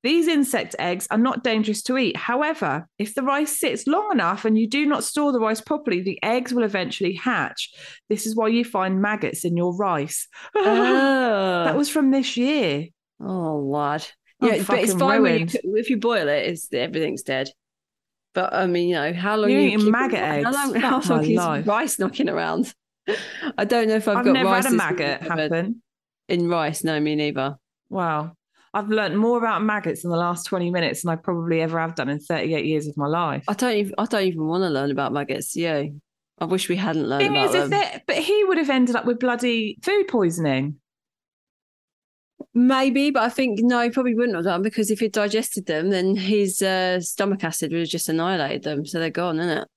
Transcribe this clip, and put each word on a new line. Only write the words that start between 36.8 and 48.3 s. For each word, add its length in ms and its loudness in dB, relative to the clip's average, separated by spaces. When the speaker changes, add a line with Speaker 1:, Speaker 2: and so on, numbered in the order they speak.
Speaker 2:
learned 160 0
Speaker 1:
Thing 100 2
Speaker 2:
about 180 2
Speaker 1:
is, 40 0
if 80 2
Speaker 2:
them. 80 -2
Speaker 1:
they're, 360 -2
but 100 -2
he 280 2
would 120 2
have 140 0
ended 260 2
up 80 -2
with 160 0
bloody 600 0
food 260 2
poisoning. 680 0
Speaker 2:
Maybe, 560 4
but 120 2
I 80 2
think, 320 0
no, 200 4
he 80 2
probably 240 0
wouldn't 220 0
have 80 -2
done, 180 2
because 280 -2
if 100 0
he'd 120 0
digested 540 -2
them, 240 0
then 260 2
his, 440 2
uh, 400 2
stomach 440 -2
acid 280 -4
would 80 -2
have 80 -2
just 220 -4
annihilated 520 -2